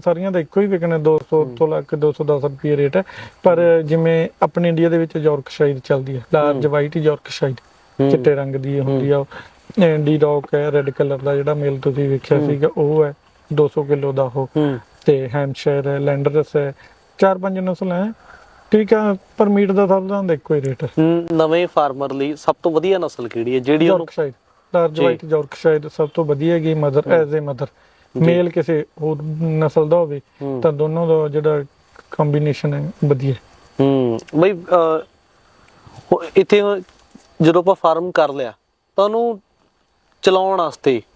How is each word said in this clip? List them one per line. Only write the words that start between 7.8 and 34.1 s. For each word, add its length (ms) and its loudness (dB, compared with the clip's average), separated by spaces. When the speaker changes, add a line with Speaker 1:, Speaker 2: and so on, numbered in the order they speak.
Speaker 2:
ਹੂੰ। 100 2
Speaker 1:
ਚਿੱਟੇ 240 2
ਰੰਗ 220 -6
ਦੀ 240 -4
ਹੁੰਦੀ 320 0
Speaker 2:
ਹੂੰ। 40 2
Speaker 1:
ਆ 20 0
ਉਹ। 80 -4
ਇਹ 140 2
ਡੀ 220 0
ਰੌਕ 340 0
ਹੈ, 180 0
ਰੈੱਡ 180 0
ਕਲਰ 280 -2
ਦਾ 180 -2
ਜਿਹੜਾ 180 -2
ਮੇਲ 240 -4
ਤੁਸੀਂ 300 -2
ਵੇਖਿਆ 300 0
Speaker 2:
ਹੂੰ। 80 0
Speaker 1:
ਸੀਗਾ, 300 0
ਉਹ 280 2
ਹੈ 100 -4
ਦੋ 160 2
ਸੌ 140 -4
ਕਿਲੋ 300 -2
ਦਾ 100 -2
ਉਹ। 340 -4
Speaker 2:
ਹੂੰ। 220 0
Speaker 1:
ਤੇ 280 0
ਹੈਂਪਸ਼ਾਇਰ 520 -2
ਹੈ, 120 -2
ਲੈਂਡਰਸ 580 -2
ਹੈ, 180 -2
ਚਾਰ 200 2
ਪੰਜ 200 -6
ਨਸਲਾਂ 480 -4
ਹੈ। 60 -6
ਠੀਕ 240 4
ਆ, 220 0
ਪਰ 100 2
ਮੀਟ 240 2
ਦਾ 140 2
ਸਭ 200 2
ਦਾ 120 -4
ਹੁੰਦਾ 160 -2
ਇੱਕੋ 200 -4
ਹੀ 80 0
ਰੇਟ 220 -6
ਹੈ। 40 -8
Speaker 2:
ਹੂੰ, 340 2
ਨਵੇਂ 340 2
ਫਾਰਮਰ 460 -2
ਲਈ 240 -4
ਸਭ 260 -2
ਤੋਂ 100 0
ਵਧੀਆ 260 0
ਨਸਲ 300 -6
ਕਿਹੜੀ 260 -4
ਹੈ, 40 2
ਜਿਹੜੀ 260 2
ਉਹਨੂੰ 140 4
Speaker 1:
ਯਾਰਕਸ਼ਾਇਰ, 340 -6
ਲਾਰਜ 180 2
Speaker 2:
ਜੀ। 120 -2
Speaker 1:
ਵਾਈਟ 200 0
ਯਾਰਕਸ਼ਾਇਰ 640 -2
ਸਭ 260 -2
ਤੋਂ 100 -2
ਵਧੀਆ 300 0
ਹੈਗੀ, 200 0
ਮਦਰ, 320 0
Speaker 2:
ਹੂੰ। 160 4
Speaker 1:
as 160 -2
a 100 -6
mother। 180 -8
Speaker 2:
ਜੀ। 600 -4
Speaker 1:
ਮੇਲ 240 2
ਕਿਸੇ 340 -2
ਹੋਰ 200 -4
ਨਸਲ 460 0
ਦਾ 80 4
ਹੋਵੇ, 240 -2
Speaker 2:
ਹੂੰ। 200 -6
Speaker 1:
ਤਾਂ 100 4
ਦੋਨੋਂ 340 -2
ਦਾ 220 2
ਜਿਹੜਾ 360 0
ਕੰਬੀਨੇਸ਼ਨ 640 0
ਹੈ, 160 -6
ਵਧੀਆ। 300 0
Speaker 2:
ਹੂੰ, 380 2